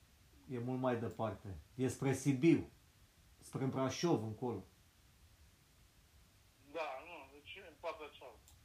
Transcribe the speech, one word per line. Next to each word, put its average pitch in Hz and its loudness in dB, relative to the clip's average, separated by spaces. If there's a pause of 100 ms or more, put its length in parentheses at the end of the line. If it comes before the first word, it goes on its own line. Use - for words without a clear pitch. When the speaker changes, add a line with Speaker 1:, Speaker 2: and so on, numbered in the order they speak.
(500)
Speaker 1:
E 123 -4
mult 127 -2
mai 123 4
departe. 107 -4 (180)
E 127 2
spre 131 2
Sibiu. 139 6 (680)
Spre - -4
Brașov, 131 2
încolo. 110 -4 (2000)
Speaker 2:
Da, 156 -4 (180)
nu, 165 -16
deci 143 -18
e 190 -16
în 151 -20
partea 160 -8
cealaltă. - -20 (140)